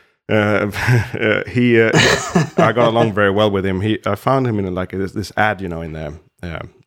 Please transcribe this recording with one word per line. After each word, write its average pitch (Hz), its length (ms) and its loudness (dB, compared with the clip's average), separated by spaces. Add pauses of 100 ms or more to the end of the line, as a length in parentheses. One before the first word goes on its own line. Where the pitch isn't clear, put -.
(300)
uh, 104 420 2
<laughs> - 20 -8
uh, 107 760 0
he, 120 340 4
uh, 110 80 2 (680)
I 110 140 4
got 117 180 2
along 113 220 2
very 101 200 2
well 107 180 2
with 95 160 0
him. 92 140 -2
He, 107 260 -2
I 101 80 -2
found 131 320 0
him 107 140 -2
in, 92 120 -4
like, 92 200 -6
this, 95 200 -6
this 101 240 -8
ad, 104 240 0
you 92 80 -8
know, 82 140 -8
in 80 120 -10
the, 78 200 -10 (300)
uh, 82 160 -10 (260)